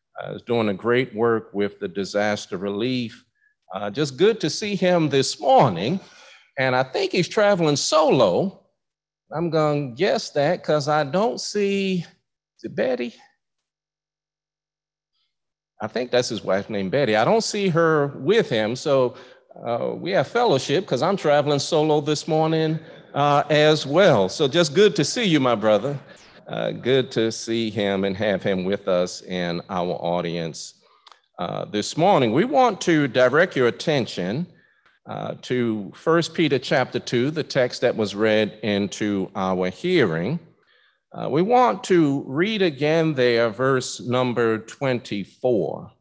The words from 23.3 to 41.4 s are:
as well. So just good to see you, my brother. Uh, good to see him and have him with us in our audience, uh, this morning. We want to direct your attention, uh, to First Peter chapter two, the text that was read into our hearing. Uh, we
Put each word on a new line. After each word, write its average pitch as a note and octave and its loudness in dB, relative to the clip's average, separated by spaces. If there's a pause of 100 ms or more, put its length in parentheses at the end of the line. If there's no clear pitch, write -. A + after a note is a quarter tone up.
as D3+ 4
well. C#3 4
So C#3 -2
just D3+ 2
good G3+ 4
to D3+ 2
see A#3+ -2
you, D#3+ 4
my B2+ 4
brother. A2 2 (480)
Uh, A1 -4
good B2+ 0
to A2+ 0
see A2+ -4
him G2+ 0
and G2 -2
have G#2 0
him F#2 -2
with G2 -4
us F2+ -2
in F2 -6
our F2+ -4
audience, E2+ -6 (640)
uh, - -6
this G#2 -6
morning. D3 4
We E3+ 2
want B3+ 0
to D3+ 2
direct B2+ 2
your B2+ 2
attention, A#2 -2 (600)
uh, G#2+ -8
to A2+ -2
First E3 0
Peter C#3+ 0
chapter B2+ -2
two, B2+ 0
the D#3+ -6
text B2+ -2
that A#2+ 0
was G2+ -2
read G#2+ 2
into G2+ -2
our F#2 -2
hearing. A#2+ 0 (760)
Uh, A2 -8
we C#3+ 0